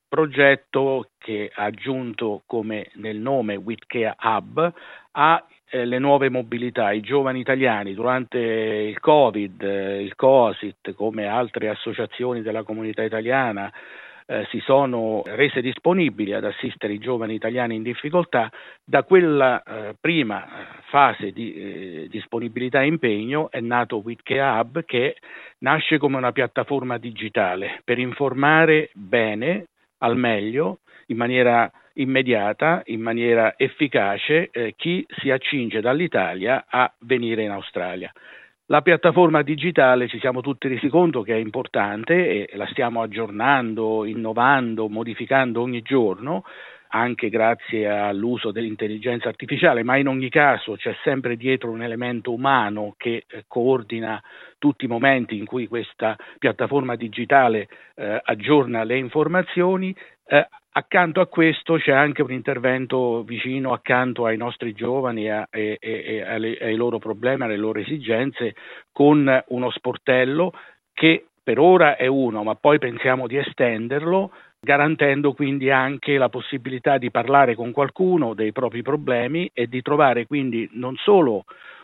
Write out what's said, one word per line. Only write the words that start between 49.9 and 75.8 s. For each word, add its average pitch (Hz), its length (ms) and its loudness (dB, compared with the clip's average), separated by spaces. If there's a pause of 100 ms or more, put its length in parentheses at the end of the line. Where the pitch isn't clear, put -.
in 139 100 2
ogni 131 220 -2
caso 127 480 2
c'è 110 260 -6
sempre 127 340 -2
dietro 123 360 -2
un 113 100 -8
elemento 120 500 -6
umano 110 640 0
che, 117 320 -6
eh, 107 200 -16
coordina 113 720 -2 (340)
tutti 143 280 0
i 123 40 -4
momenti 120 480 0
in 101 100 -8
cui 123 200 -6
questa 110 500 -4 (220)
piattaforma 127 560 0
digitale, 117 720 2 (300)
eh, 107 260 -4
aggiorna 120 640 2
le 120 140 -2
informazioni. 180 960 0 (320)
Eh, 143 200 4 (260)
accanto 175 480 2
a 175 60 2
questo 160 500 2
c'è 147 160 2
anche 143 300 4
un 127 100 -4
intervento 127 920 -2
vicino, 127 500 -4
accanto 123 540 0
ai 113 100 0
nostri 117 360 -6
giovani, 117 580 -4
a-, 107 180 -4
e, 107 320 -4
e, 110 240 -8
e 110 180 -6
alle, 110 380 -6
ai 110 140 -2
loro 117 240 0
problemi, 120 460 -2
alle 107 120 -2
loro 107 220 -2
esigenze, 120 760 -4 (380)
con 143 540 6
uno 123 240 -4
sportello 131 800 0 (400)
che - 340 2 (160)
per 117 160 0
ora 170 380 8
è 127 100 2
uno, 127 360 0
ma 107 120 -2
poi 151 240 4
pensiamo 127 480 -2
di 117 120 -6
estenderlo, 143 920 -2 (300)
garantendo 143 720 2
quindi 139 380 -2
anche 135 480 0